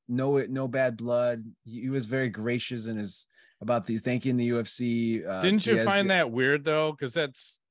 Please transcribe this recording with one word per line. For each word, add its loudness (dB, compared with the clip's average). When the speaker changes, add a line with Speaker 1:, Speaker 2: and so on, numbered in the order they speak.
Speaker 1:
"No, 2
no -2
bad 0
blood." 0
He, -14
he -4
was -2
very 0
gracious -4
in -4
his, -8
about 0
the -2
thanking 0
the 2
U 2
F -2
C. -2
Uh, -6
Speaker 2:
Didn't 2
you 4
Speaker 1:
Diaz 4
Speaker 2:
find 4
Speaker 1:
did 4
Speaker 2:
that 2
weird 2
though? 2
'Cause -6
that's -4